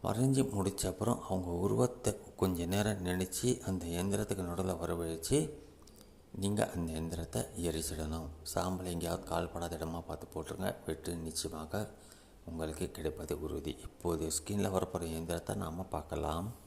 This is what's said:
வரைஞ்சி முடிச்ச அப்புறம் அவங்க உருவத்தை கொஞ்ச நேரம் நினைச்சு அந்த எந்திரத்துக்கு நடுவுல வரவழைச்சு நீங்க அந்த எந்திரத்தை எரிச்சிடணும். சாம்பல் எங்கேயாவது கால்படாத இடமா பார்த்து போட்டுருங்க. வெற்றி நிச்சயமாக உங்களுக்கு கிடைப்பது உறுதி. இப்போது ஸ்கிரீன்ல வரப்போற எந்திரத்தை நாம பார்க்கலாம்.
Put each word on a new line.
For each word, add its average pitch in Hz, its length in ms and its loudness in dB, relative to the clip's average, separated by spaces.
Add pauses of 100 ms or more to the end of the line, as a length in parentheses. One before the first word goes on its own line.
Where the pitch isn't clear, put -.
வரைஞ்சி 127 400 6
முடிச்ச 98 440 2
அப்புறம் 107 360 2
அவங்க 92 280 0
உருவத்தை 104 640 2 (200)
கொஞ்ச 87 300 4
நேரம் 101 380 2
நினைச்சு 92 560 2
அந்த 90 260 0
எந்திரத்துக்கு 95 580 0
நடுவுல 90 360 0
வரவழைச்சு 85 680 2 (840)
நீங்க 101 360 2
அந்த 82 220 -2
எந்திரத்தை 82 540 -2 (100)
எரிச்சிடணும். 80 720 0 (140)
சாம்பல் 90 440 0
எங்கேயாவது 85 380 0
கால்படாத 85 520 -2
இடமா 82 240 -2
பார்த்து 82 340 -6
போட்டுருங்க. 92 400 -2 (120)
வெற்றி 85 280 -2
நிச்சயமாக 82 760 -4 (540)
உங்களுக்கு 80 460 -2
கிடைப்பது 76 500 -2
உறுதி. 76 420 -2
இப்போது 82 460 0
ஸ்கிரீன்ல 98 540 2
வரப்போற 90 200 -2
எந்திரத்தை 82 520 0
நாம 87 280 -2
பார்க்கலாம். 82 840 -2